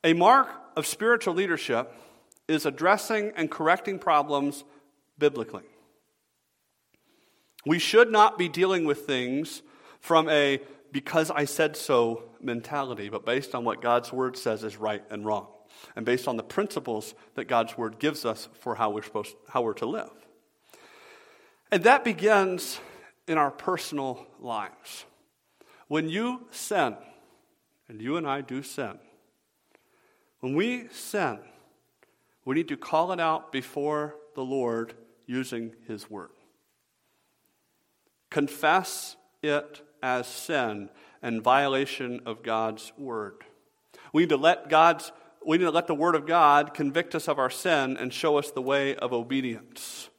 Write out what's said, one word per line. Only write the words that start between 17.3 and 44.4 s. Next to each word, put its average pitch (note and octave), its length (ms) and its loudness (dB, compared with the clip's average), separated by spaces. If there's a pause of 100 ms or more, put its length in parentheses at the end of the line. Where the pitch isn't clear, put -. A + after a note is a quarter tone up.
that B2 100 -8
God's A#2 340 0
Word A2 200 -6
gives D3 260 -2
us A2 240 -4 (120)
for A#2 140 -4
how A2 160 0
we're G#2 120 -6
supposed, - 340 -8 (120)
how B2 140 0
we're A2 120 -2
to A2+ 120 -6
live. G3+ 240 -8 (1600)
And F#3 140 2
that B3+ 200 8
begins F#3+ 760 0 (480)
in D#3+ 100 0
our C#3+ 140 2
personal - 720 -6 (140)
lives. G#2+ 640 -10 (840)
When D#3 220 -2
you A#3+ 420 -6
sin, D3 460 -2 (920)
and A2 140 -18
you C#3 140 -4
and D#3+ 100 -6
I C#3 140 -4
do C3 240 -10
sin, G#2+ 340 -10 (1400)
when C3+ 160 -4
we A#3+ 340 -2
sin, D3 480 -4 (1080)
we C3 120 -2
need E3 100 -2
to C#3+ 100 -8
call E3+ 360 -2
it F3 80 -4
out D#3+ 320 -2
before D3 640 -4 (180)
the C3+ 80 -8
Lord A#2+ 520 -2 (320)
using B2 500 -6 (100)
His G#2+ 240 -12
Word. F#2+ 200 -14 (2000)
Confess D#3 880 0 (240)
it D3 420 -2 (200)
as B2+ 240 -2
sin A2 640 -4 (320)
and A#2 200 -4
violation C3+ 840 2
of A2+ 160 -10
God's A2 560 -4
Word. A2+ 460 -10 (680)
We D#3 100 6
need E3 80 2
to D3 60 6
let D#3+ 320 4